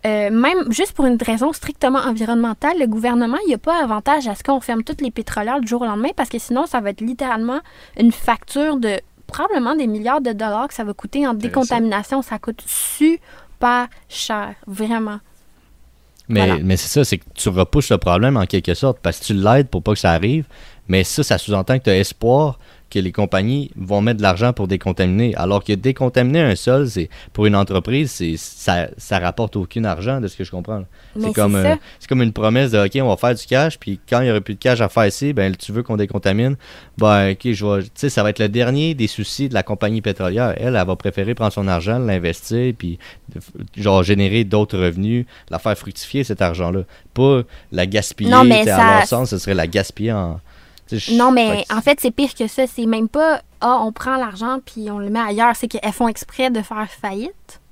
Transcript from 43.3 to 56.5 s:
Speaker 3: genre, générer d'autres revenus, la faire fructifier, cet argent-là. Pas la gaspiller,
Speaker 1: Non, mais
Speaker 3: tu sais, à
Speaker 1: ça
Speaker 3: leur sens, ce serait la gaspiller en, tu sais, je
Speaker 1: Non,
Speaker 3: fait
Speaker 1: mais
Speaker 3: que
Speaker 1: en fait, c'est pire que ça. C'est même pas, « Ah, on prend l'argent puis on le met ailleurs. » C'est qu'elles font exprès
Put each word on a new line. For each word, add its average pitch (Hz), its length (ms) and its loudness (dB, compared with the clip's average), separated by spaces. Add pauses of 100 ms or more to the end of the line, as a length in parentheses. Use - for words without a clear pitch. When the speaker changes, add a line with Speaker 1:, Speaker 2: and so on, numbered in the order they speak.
Speaker 3:
genre, 98 280 4
générer 101 420 2
d'autres 104 340 0
revenus, 98 460 0 (240)
la 85 100 -6
faire 107 200 -2
fructifier, - 460 -6
cet 104 180 -2
argent-là. 87 400 0 (320)
Pas 131 260 4 (300)
la 90 160 0
gaspiller, 101 440 -2
Speaker 1:
Non, 254 140 8
mais 233 140 8
Speaker 3:
tu 214 60 4
sais, 220 80 2
à 190 40 4
Speaker 1:
ça 226 220 6
Speaker 3:
leur 208 80 4
sens, 123 240 0
ce 98 80 -2
serait 98 160 -2
la 82 120 2
gaspiller 101 460 -2
en, 87 280 -4 (480)
tu 110 100 -4
sais, 151 140 -4
je 233 60 4
Speaker 1:
Non, 247 100 6
Speaker 3:
fait 254 60 4
Speaker 1:
mais 220 340 2
Speaker 3:
que 208 80 -2
Speaker 1:
en 226 40 0
fait, 285 200 2
c'est 254 100 0
pire 277 240 -2
que 220 140 -4
ça. 262 180 0
C'est 240 200 -4
même 220 220 0
pas, « 311 320 2 (200)
Ah, 247 220 2
on 220 100 -2
prend 262 240 -4
l'argent 233 480 -4
puis 214 260 -10
on 208 80 -8
le 202 120 -6
met 220 100 0
ailleurs. » 226 360 2
C'est 233 120 -6
qu'elles 214 240 -4
font 240 160 0
exprès 262 420 -4